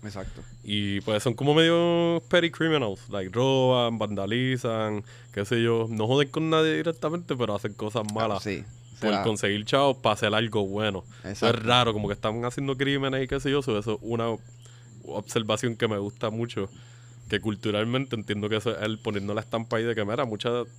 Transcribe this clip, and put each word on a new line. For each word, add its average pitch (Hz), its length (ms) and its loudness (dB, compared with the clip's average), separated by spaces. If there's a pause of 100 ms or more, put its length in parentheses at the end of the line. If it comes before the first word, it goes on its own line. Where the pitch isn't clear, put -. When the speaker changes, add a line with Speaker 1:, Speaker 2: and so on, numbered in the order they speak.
Speaker 1:
Exacto. 98 380 -12 (220)
Speaker 2:
Y, 101 380 -2
pues, 107 200 0
son 120 140 0
como 139 180 4
medio 170 800 4
petty 170 180 4
criminals. 143 640 0
Like, 98 200 -4
roban, 127 680 4
vandalizan, 110 1040 -2 (280)
qué 101 140 -2
sé 117 160 2
yo. 113 260 4
No 110 200 0
joden 135 220 4
con 160 200 -2
nadie 160 280 4
directamente, 160 580 -4
pero 113 180 0
hacen 101 220 -4
cosas 107 360 -4
malas 107 280 0
Speaker 1:
Ah, 104 100 -6
sí. 95 140 -4 (360)
Speaker 2:
por 107 120 0
Speaker 1:
Será. 101 100 2
Speaker 2:
conseguir 104 440 0
chavos 135 320 4
para 110 180 2
hacer 104 180 0
algo 107 320 2
bueno. 98 380 -2 (160)
Eso - 100 -12
es 101 40 -6 (100)
Speaker 1:
Exacto. 113 160 4
Speaker 2:
raro, 117 340 4
como 104 140 -2
que 101 80 -2
están 113 280 -2
haciendo 135 320 -2
crímenes 135 480 0
y 127 40 -4
qué 139 120 -2
sé 139 120 -2
yo. 143 100 2
So, 127 160 0
eso 107 160 -2
es 104 80 -4
una 117 340 -2 (680)
observación 110 720 -2
que 113 120 0
me 104 120 0
gusta 104 320 -4
mucho. 113 380 -4 (600)
Que 104 100 0
culturalmente 110 760 -2
entiendo 104 340 -4
que 110 60 0
eso 110 200 0
es 82 60 -6
él 110 160 -2
poniendo 104 380 -4
la 110 60 -2
estampa 113 360 -4
ahí 113 60 0
de 117 100 0
que, 107 100 -2
mira, 120 220 -2
muchas 117 400 -4 (140)